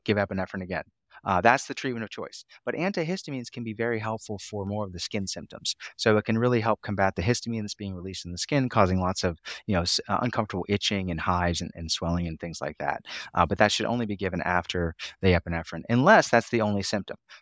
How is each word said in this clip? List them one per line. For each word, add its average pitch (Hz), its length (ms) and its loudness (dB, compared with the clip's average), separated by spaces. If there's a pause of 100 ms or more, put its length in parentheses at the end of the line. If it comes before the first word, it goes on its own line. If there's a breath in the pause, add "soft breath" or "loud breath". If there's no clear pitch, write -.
give 104 120 2
epinephrine 98 460 -2
again. 87 220 -6 (380 loud breath)
Uh, 95 180 2
that's 120 280 6
the 135 60 -6
treatment 120 280 -4
of 104 80 -8
choice. - 340 -12 (220 loud breath)
But - 80 -2
antihistamines 165 760 -4
can 131 140 -10
be 113 80 -4
very 117 280 0
helpful 110 380 -6
for 101 280 -6
more 104 180 -2
of 92 80 -10
the 87 60 -10
skin 98 300 -4
symptoms. - 460 -8 (220 loud breath)
So 110 220 4
it 104 60 0
can 113 120 2
really 120 240 4
help 110 220 0
combat 95 320 2
the 92 80 -2
histamine 117 400 0
that's 104 140 -8
being 98 180 -8
released 90 320 -10
in 87 60 -8
the 85 60 -8
skin, 135 300 0
causing 92 320 4
lots 92 240 0
of, 85 140 0 (280 loud breath)
you 104 80 2
know, 85 80 4
s-, - 260 0
uh, 117 140 0
uncomfortable 110 460 -2
itching 98 440 0
and 82 80 -4
hives 90 400 2
and, - 140 -6
and 82 160 -6
swelling 85 360 0
and 80 140 -6
things 85 200 -8
like - 180 -6
that. - 260 -4 (280 loud breath)
Uh, 87 140 4
but 95 120 0
that 107 140 6
should 110 140 0
only 117 200 -2
be 104 100 -4
given 92 260 -2
after 87 520 0 (280 loud breath)
the 98 60 4
epinephrine, 85 600 0
unless 147 420 6
that's 117 200 4
the 117 100 2
only 104 220 0
symptom. - 340 -4 (260 loud breath)